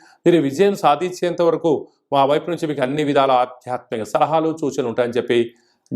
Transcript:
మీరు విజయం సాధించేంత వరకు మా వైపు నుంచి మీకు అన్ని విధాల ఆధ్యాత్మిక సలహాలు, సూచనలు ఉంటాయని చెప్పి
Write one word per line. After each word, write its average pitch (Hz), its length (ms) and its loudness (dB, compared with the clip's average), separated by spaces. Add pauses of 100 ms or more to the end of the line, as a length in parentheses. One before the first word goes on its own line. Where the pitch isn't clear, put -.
(260)
మీరు 170 160 4
విజయం 165 340 0
సాధించేంత 175 640 0
వరకు 160 460 0 (260)
మా 135 120 4
వైపు 156 240 0
నుంచి 165 180 -4
మీకు 147 140 -6
అన్ని 143 220 -2
విధాల 139 280 2
ఆధ్యాత్మిక 123 720 -2
సలహాలు, 156 540 0
సూచనలు 135 300 -4
ఉంటాయని 120 260 -2
చెప్పి 117 400 0 (420)